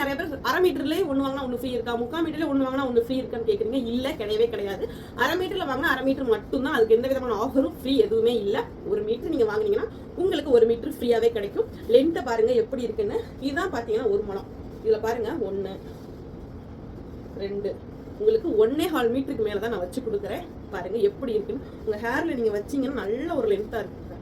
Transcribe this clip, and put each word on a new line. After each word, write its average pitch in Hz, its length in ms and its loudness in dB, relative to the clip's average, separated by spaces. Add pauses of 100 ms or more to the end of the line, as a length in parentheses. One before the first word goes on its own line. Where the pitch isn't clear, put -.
நிறைய 277 160 0
பேர் 302 320 -6
அரை 302 160 2
மீட்டர்லயே 302 360 2 (100)
ஒண்ணு 269 120 2
வாங்கினா 269 240 -2
ஒண்ணு 247 140 -4
ஃப்ரீ 262 160 -4
இருக்கா, 226 240 -2
முக்கால் 294 240 -2
மீட்டர்லயே 302 260 -2
ஒண்ணு 269 140 4
வாங்கினா 262 240 0
ஒண்ணு 240 160 4
ஃப்ரீ 262 160 -2
இருக்கான்னு 226 280 -4
கேக்குறீங்க. 214 300 2 (120)
இல்ல, 254 160 0 (140)
கிடையவே 214 320 2
கிடையாது. 202 320 -4 (380)
அரை 294 160 2
மீட்டர்ல 370 320 -2
வாங்கினா 294 220 0
அரை 262 140 -2
மீட்டர் 269 260 2
மட்டும்தான், 262 440 0
அதுக்கு 220 200 8
எந்த 254 140 2
விதமான 247 240 0 (100)
ஆஃபரும் 269 360 2
ஃப்ரீ 269 120 0 (120)
எதுவுமே 226 280 4 (120)
இல்ல. 220 180 2 (280)
ஒரு 208 180 0
மீட்டர் 330 240 -2
நீங்க 233 180 4
வாங்குனீங்கன்னா 220 360 0 (360)
உங்களுக்கு 302 340 2
ஒரு 220 140 8
மீட்டர் - 260 -2
ஃப்ரீயாவே 233 400 4
கிடைக்கும். 202 320 -2 (260)
லென்த்தை 330 340 6
பாருங்க 226 240 4 (100)
எப்படி 240 240 -2
இருக்குன்னு. 220 320 -2 (280)
இதுதான் 339 280 -2
பாத்தீங்கன்னா 233 400 0
ஒரு 208 140 0
முழம். 196 200 -6 (340)
இதுல 220 240 4
பாருங்க 233 240 0 (180)
ஒண்ணு, 190 240 -4 (1700)
ரெண்டு, 202 260 -4 (480)
உங்களுக்கு 427 300 4 (160)
ஒண்ணே 302 300 2
கால் 240 200 4
மீட்டருக்கு 262 340 0
மேல 202 160 -2
தான் 233 100 -2
நான் 180 120 -2
வச்சு 220 220 -6
கொடுக்குறேன். 196 360 -4 (300)
பாருங்க 190 240 -4 (120)
எப்படி 240 260 -4
இருக்குன்னு. - 280 -4 (200)
உங்க 214 200 -2
ஹேர்ல 294 340 0
நீங்க 220 200 2
வச்சீங்கன்னா 254 440 -2
நல்ல 247 260 -2 (120)
ஒரு 214 120 2
லென்த்தா - 300 -2
இருக்கு. - 220 -12
பாருங்க - 20 -12 (140)